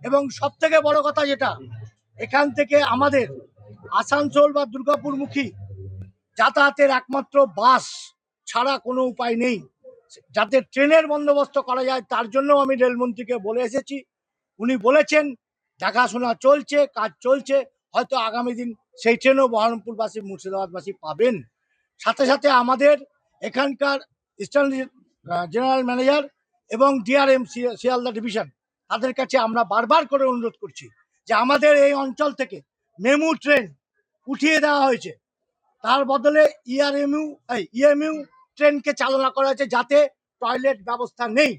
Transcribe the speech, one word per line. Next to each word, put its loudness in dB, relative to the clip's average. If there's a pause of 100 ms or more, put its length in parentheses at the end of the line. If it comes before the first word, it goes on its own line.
এবং 0
সব -6
থেকে 2
বড় 2
কথা -2
যেটা, -2 (680)
এখান 0 (100)
থেকে 2
আমাদের 0 (680)
আসানসোল 2
বা 0
দুর্গাপুরমুখী -4 (920)
যাতায়াতের 4
একমাত্র -4 (200)
বাস 4 (600)
ছাড়া 0
কোনো -4
উপায় -4
নেই, -2 (800)
যাতে 0
ট্রেনের 2
বন্দোবস্ত 0
করা -4
যায়, -4
তার -2
জন্য -2
আমি 2
রেলমন্ত্রীকে -2
বলে -4
এসেছি। -6 (640)
উনি 0
বলেছেন 2 (560)
দেখাশোনা -2 (100)
চলছে, 2 (160)
কাজ -4
চলছে, 0 (340)
হয়তো -2
আগামী -4
দিন -8 (300)
সেই 2
ট্রেনও 4
বহরমপুরবাসী, -4
মুর্শিদাবাদবাসী -10 (100)
পাবেন। -2 (680)
সাথে 0
সাথে 2
আমাদের 4 (460)
এখানকার -2 (420)
ইস্টার্ন, 0 (540)
আহ, -4
জেনারেল 0
ম্যানেজার 0 (480)
এবং 2 (120)
ডিআরএম 2
শি-, -6
শিয়ালদা -2
ডিভিশন, -6 (420)
তাদের -4
কাছে -4
আমরা 0
বারবার 0
করে 0
অনুরোধ -4
করছি -18 (420)
যে 0
আমাদের 4
এই 4
অঞ্চল -2
থেকে -10 (420)
মেমু 2
ট্রেন 0 (600)
উঠিয়ে 0
দেওয়া 2
হয়েছে, -2 (720)
তার 2
বদলে 2 (220)
ইআরএমইউ, -2 (240)
এই -4 (100)
ইএমইউ 2 (420)
ট্রেনকে 0
চালনা 0
করা 0
হয়েছে, -2
যাতে 0 (440)
টয়লেট -2
ব্যবস্থা -6
নেই 2